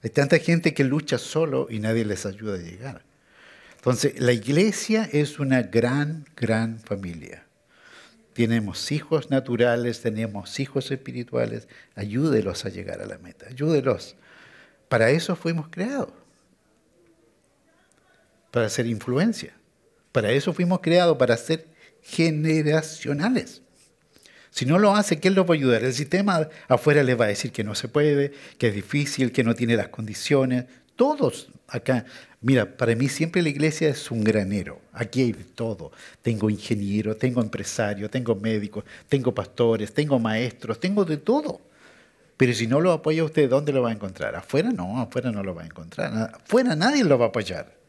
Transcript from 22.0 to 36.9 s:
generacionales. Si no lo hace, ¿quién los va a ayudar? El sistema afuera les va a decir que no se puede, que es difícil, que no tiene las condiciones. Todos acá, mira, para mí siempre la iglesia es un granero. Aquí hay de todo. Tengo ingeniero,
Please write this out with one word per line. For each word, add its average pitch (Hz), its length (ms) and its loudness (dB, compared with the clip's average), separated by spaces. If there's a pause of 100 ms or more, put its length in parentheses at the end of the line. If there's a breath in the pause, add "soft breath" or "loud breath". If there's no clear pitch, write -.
generacionales. 156 1600 0 (880 soft breath)
Si - 140 -4
no 165 140 4
lo 202 160 6
hace, 202 240 2
¿quién 185 160 4
los 185 100 4
va 170 80 4
a 160 40 4
ayudar? 123 260 4
El 127 100 0
sistema 165 560 0 (180 loud breath)
afuera 143 360 4
les 123 160 2
va 117 60 4
a 104 40 2
decir 104 220 -4
que 110 120 -6
no 104 120 -6
se - 120 -6
puede, 143 460 2 (240 loud breath)
que 117 120 2
es 104 40 -2
difícil, 135 580 -2
que 131 120 2
no 117 100 2
tiene 117 220 0
las 101 140 -2
condiciones. 127 760 0 (300 loud breath)
Todos 277 540 0 (180)
acá, - 380 -2 (360 loud breath)
mira, 120 340 2
para 117 200 2
mí 131 140 0
siempre 165 340 -2
la 156 60 2
iglesia 151 400 0
es - 200 -6
un 113 140 -2
granero. 104 580 0 (100)
Aquí 120 300 -4
hay 123 120 2
de 92 100 -12
todo. 104 480 -10 (320 loud breath)
Tengo 110 260 0
ingeniero, 104 640 -2